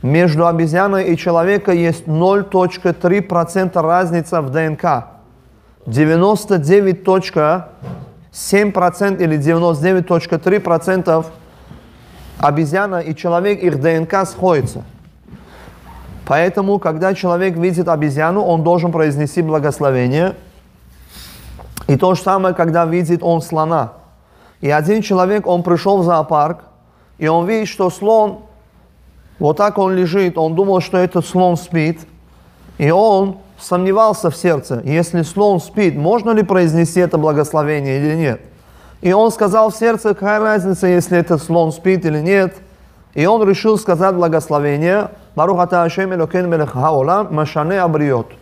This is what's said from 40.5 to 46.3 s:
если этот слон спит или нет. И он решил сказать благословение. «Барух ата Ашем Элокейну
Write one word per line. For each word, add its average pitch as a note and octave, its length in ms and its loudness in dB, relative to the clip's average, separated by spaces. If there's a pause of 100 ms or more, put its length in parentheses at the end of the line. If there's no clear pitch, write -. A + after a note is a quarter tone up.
если F3+ 300 2
этот E3 220 0
слон E3 300 0
спит F3+ 340 -2
или D3+ 140 -2
нет. F#3 380 0 (580)
И D3 120 0
он G#3+ 220 2
решил G#3+ 300 2
сказать F3+ 380 0
благословение. D#3+ 920 0 (260)
«Барух F3 240 0
ата F3 240 2
Ашем F#3 280 -2
Элокейну F3+ 360 -2